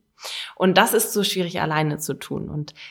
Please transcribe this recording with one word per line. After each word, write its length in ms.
Und 200
das 160
ist 220
so 100
schwierig 380
alleine 340
zu 160
tun. 380
Und 240